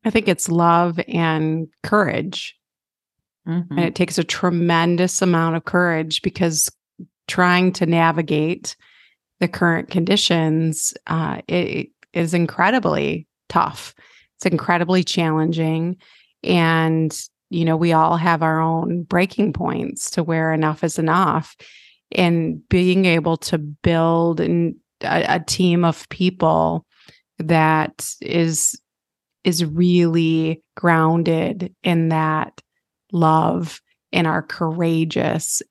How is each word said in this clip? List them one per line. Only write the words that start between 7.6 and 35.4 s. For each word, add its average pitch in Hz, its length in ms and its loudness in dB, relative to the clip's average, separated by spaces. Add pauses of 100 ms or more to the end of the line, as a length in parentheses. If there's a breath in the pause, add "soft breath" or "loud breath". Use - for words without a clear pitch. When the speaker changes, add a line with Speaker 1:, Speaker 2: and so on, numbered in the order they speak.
Speaker 1:
to 175 140 -2
navigate 165 880 0 (640 soft breath)
the 180 80 0
current 170 420 0
conditions, 165 1040 0 (120)
uh, 156 420 -4
it, - 60 -4
it - 340 -4 (240)
is 170 220 -2
incredibly 165 920 0 (220)
tough. - 460 -2 (420 soft breath)
It's - 100 -6
incredibly 175 560 2
challenging. 160 920 -2 (480 soft breath)
And, 160 720 2 (340)
you 170 140 -2
know, 160 120 2
we 170 160 2
all 165 240 4
have 165 260 0
our 160 180 0
own 165 420 -2
breaking 180 500 0
points - 600 -6
to 170 100 -2
where 160 300 0
enough 156 320 -2
is 160 140 -4
enough. 160 580 0 (560 loud breath)
And 165 560 0
being 185 360 2
able 165 340 2
to - 200 -4
build 165 840 0
an, 170 380 0 (240)
a, - 340 0
a 170 40 -2
team 175 440 0
of - 240 -2
people 165 800 0 (520 soft breath)
that 156 840 0
is 165 580 -2 (680)
is 170 200 0
really 165 1000 2 (140)
grounded 165 1080 0
in 165 280 0
that 156 500 -2 (520)
love 165 680 2 (320)
and 170 140 2
are 160 160 0
courageous 165 1300 -2